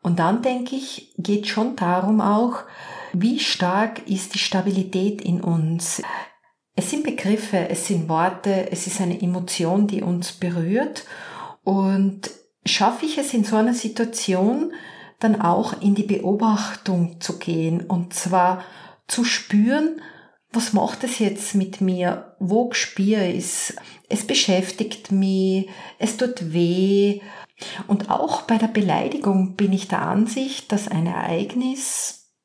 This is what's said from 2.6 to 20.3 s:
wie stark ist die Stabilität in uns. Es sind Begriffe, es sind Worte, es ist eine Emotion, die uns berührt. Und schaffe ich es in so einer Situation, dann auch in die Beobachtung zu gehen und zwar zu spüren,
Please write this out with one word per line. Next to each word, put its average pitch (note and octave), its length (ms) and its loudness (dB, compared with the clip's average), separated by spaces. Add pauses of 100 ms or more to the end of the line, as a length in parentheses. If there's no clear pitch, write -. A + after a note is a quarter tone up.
wie A#3 260 2
stark G3+ 680 0
ist F#3+ 260 -4
die F#3+ 60 -4
Stabilität F#3+ 840 0
in F3 200 0
uns. E3 600 0 (760)
Es - 140 -2
sind D4+ 140 -2
Begriffe, - 680 0
es - 180 -2
sind E3 220 0
Worte, F#3 600 0
es F3 160 -6
ist - 140 -6
eine F3 200 0
Emotion, F3+ 680 0
die G3+ 140 -2
uns F3 300 -2
berührt. F#3 760 -2 (580)
Und F#3+ 680 2 (340)
schaffe A#3+ 400 2
ich D4+ 120 -2
es C#4 160 -2
in A3+ 100 4
so G#3+ 140 2
einer A#3 180 4
Situation, A#3 1000 0 (460)
dann G#3+ 200 4
auch F3+ 420 2
in G3+ 120 6
die G3+ 100 2
Beobachtung G3+ 1160 0
zu - 160 -6
gehen E3 440 0
und F3 320 -2
zwar F3+ 500 2 (440)
zu - 160 0
spüren, B3+ 800 2 (500)